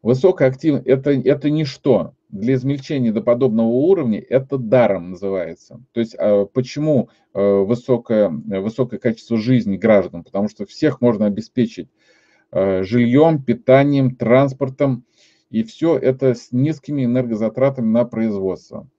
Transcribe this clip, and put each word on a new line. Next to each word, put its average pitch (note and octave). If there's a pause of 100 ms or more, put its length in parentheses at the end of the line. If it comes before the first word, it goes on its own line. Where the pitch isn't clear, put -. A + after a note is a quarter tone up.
Высокая C3+
актив-, C3+
это, C3+
это C#3+
ничто. C3+ (160)
Для A2
измельчения C3+
до A2
подобного A#2+
уровня B2+
это C3+
даром G#2
называется. F2+
То -
есть, A2+
э, G2+
почему, C#3 (260)
э, G2
высокое, A2+
высокое G#2
качество A2+
жизни A2
граждан? F#2
Потому G2+
что -
всех -
можно A2
обеспечить, G#2+ (640)
э, F#2+
жильём, B2
питанием, C3+
транспортом. C3+ (480)
И A2
всё D#3
это C3
с -
низкими C#3+
энергозатратами A#2+
на A#2
производство. G#2 (120)